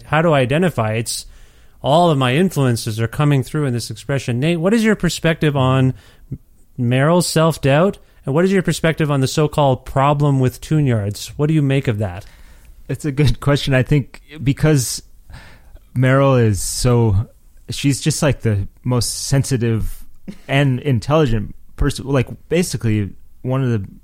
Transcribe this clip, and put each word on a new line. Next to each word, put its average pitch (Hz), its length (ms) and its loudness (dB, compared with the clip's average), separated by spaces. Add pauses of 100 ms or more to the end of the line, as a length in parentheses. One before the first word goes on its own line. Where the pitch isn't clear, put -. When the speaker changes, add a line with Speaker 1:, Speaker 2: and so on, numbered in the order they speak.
Speaker 1:
how 151 160 0
do 170 100 2
I 143 100 4
identify?" 127 520 0
It's - 320 -6 (560)
all 165 300 4
of 147 60 2
my 127 180 2
influences 120 640 0
are 113 80 0
coming 147 360 0
through 151 220 -4
in 131 80 -2
this 120 160 -6
expression. 123 500 -6
Nate, 165 200 -2
what 185 140 0
is 226 100 2
your 214 120 2
perspective 160 600 -2
on 131 380 2 (880)
Meryl's 135 480 2
self-doubt? 151 720 2 (280)
And 139 80 -2
what 170 120 2
is 190 80 2
your 190 80 2
perspective 160 500 -2
on 139 100 0
the 131 60 2
so-called 147 580 0
problem 143 540 2
with 127 220 0
Tune 156 240 0
Yards? 104 500 -2
What 151 120 0
do 160 60 0
you 156 80 2
make 139 280 0
of 110 80 -2
that? 98 280 -8 (640)
Speaker 2:
It's - 180 -6
a 151 60 -2
good 135 300 2
question. 143 320 0
I 127 100 4
think - 380 0 (220)
because 139 580 0 (920)
Meryl 131 460 4
is 107 200 2
so, 117 680 2 (420)
she's 139 300 -2
just, - 220 -2
like, 143 200 0
the 101 260 0 (160)
most - 440 -2
sensitive 117 800 -2 (420)
and 135 320 2
intelligent 131 760 0 (200)
person, - 300 -2
like, 131 220 0 (220)
basically 113 640 -2 (280)
one 127 200 -4
of 127 100 0
the, 104 140 -2 (180)